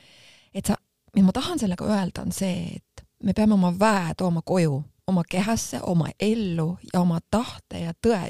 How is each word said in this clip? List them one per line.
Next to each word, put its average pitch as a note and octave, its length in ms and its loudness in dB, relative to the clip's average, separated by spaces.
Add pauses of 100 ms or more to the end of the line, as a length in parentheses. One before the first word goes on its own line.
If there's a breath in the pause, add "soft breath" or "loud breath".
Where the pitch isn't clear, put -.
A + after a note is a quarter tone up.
(540 soft breath)
Et G3 120 -6
sa, - 120 0 (380)
mis G3 100 8
ma F#3 100 4
tahan D#4 240 -2
sellega F3+ 280 -2
öelda, G3 360 -2
on - 80 -4
see, E3+ 460 -4
et - 260 -20 (200)
me F#3+ 120 2
peame G#3+ 220 6
oma F3+ 200 4
väe G3 400 2
tooma F3 280 0
koju, D#3 320 2 (320)
oma F3+ 180 2
kehasse, G#3 640 -2
oma E3 180 2 (120)
ellu F#3+ 500 0 (220)
ja F3+ 100 2
oma E3+ 160 2 (120)
tahte - 520 -4
ja E3 100 -6
tõe G#3+ 380 0